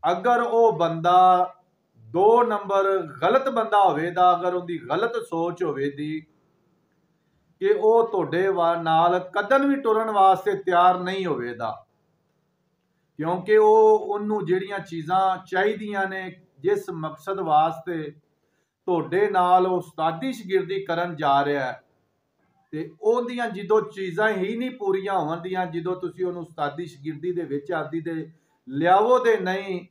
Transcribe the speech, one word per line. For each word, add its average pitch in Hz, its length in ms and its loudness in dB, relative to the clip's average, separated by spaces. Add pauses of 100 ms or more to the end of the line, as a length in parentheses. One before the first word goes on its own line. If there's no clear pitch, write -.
ਅਗਰ 185 380 0
ਉਹ 226 320 4
ਬੰਦਾ 180 800 4 (520)
ਦੋ 202 380 4
ਨੰਬਰ 196 440 0 (360)
ਗਲਤ 254 260 2
ਬੰਦਾ 220 340 2
ਹੋਵੇਗਾ, 175 520 2
ਅਗਰ 180 200 -2
ਉਹਦੀ 175 260 -6
ਗਲਤ 202 440 -4
ਸੋਚ 170 380 -6
ਹੋਵੇਗੀ 147 580 -6 (1400)
ਕਿ 196 120 2
ਉਹ 220 360 4
ਤੁਹਾਡੇ 175 400 -2
ਵਾ-, 170 340 0
ਨਾਲ 165 360 2 (160)
ਕਦਮ 262 340 2
ਵੀ 277 80 2
ਟੁਰਨ 220 340 0
ਵਾਸਤੇ 196 460 4
ਤਿਆਰ 180 440 4
ਨਹੀਂ 185 260 -6
ਹੋਵੇਗਾ, 120 440 -6 (1500)
ਕਿਉਂਕਿ 180 380 0
ਉਹ, 214 420 6
ਉਹਨੂੰ 208 480 -4
ਜਿਹੜੀਆਂ 190 340 -2
ਚੀਜ਼ਾਂ 180 560 -2 (100)
ਚਾਹੀਦੀਆਂ 202 600 -2
ਨੇ, 190 220 -8 (280)
ਜਿਸ 196 340 -2
ਮਕਸਦ 165 480 -8
ਵਾਸਤੇ 160 720 -2 (760)
ਤੁਹਾਡੇ 180 420 0
ਨਾਲ 185 360 4
ਉਹ 185 100 0
ਉਸਤਾਦੀ 170 560 -4
ਸ਼ਾਗਿਰਦੀ 190 520 -4
ਕਰਨ 175 320 -4
ਜਾ 139 280 2
ਰਿਹਾ 143 200 -2
ਹੈ, 123 180 -10 (880)
ਤੇ 156 180 -10 (100)
ਉਹਦੀਆਂ 240 500 -2
ਜਦੋਂ 202 300 0 (100)
ਚੀਜ਼ਾਂ 190 380 -4
ਹੀ 202 280 -4
ਨਹੀਂ 254 140 -6
ਪੂਰੀਆਂ 196 440 -4
ਹੋਣਦੀਆਂ, 175 520 -4
ਜਦੋਂ 170 300 -6
ਤੁਸੀਂ 180 280 -8
ਉਹਨੂੰ 175 180 -6
ਉਸਤਾਦੀ 160 440 -8
ਸ਼ਾਗਿਰਦੀ 156 460 -10
ਦੇ 170 120 -6
ਵਿੱਚ 143 280 -8
ਆਦੀ 160 280 -6
ਦੇ 160 300 -10 (380)
ਲਿਆਵੋ 190 500 4
ਦੇ 233 180 2
ਨਹੀਂ 190 440 -4 (100)